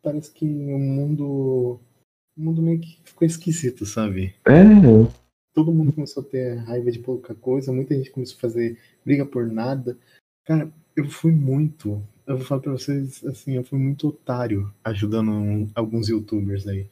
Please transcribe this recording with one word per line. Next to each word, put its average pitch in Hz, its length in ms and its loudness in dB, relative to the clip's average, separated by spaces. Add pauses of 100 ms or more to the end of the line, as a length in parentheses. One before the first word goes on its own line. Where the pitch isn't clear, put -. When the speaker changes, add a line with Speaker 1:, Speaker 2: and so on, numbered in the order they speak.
Speaker 1:
Parece 151 300 -8
que - 140 -6
o 143 320 -4
mundo, 135 1000 -2 (600)
o - 20 -12
mundo 160 220 -2
meio 165 180 0
que - 240 -18
ficou - 220 -2
esquisito, 160 580 -4
sabe? 95 500 -4 (120)
Speaker 2:
É. 147 640 10 (400)
Speaker 1:
Todo 160 200 2
mundo 151 200 2
começou 143 300 -8
a - 40 -14
ter 123 340 -6
raiva 120 300 -4
de 117 100 -8
pouca 117 340 -10
coisa, 131 360 -4
muita 135 240 -2
gente 135 160 -4
começou - 280 -10
a - 20 -16
fazer 117 380 -4 (260)
briga 139 220 0
por 120 200 -4
nada. 120 520 -6 (480)
Cara, 156 240 -2 (240)
eu 143 160 -4
fui 165 220 0
muito, 135 680 -2 (240)
eu 135 100 -6
vou 127 100 -8
falar 135 140 -4
pra 139 120 -8
vocês 135 520 -8
assim, 131 300 -8
eu 127 100 -4
fui 139 140 -6
muito 139 300 -2
otário 117 640 -6 (120)
ajudando 107 480 -2
um, 104 420 -4
alguns 113 340 -4
youtubers 101 600 -4
aí. 98 240 -8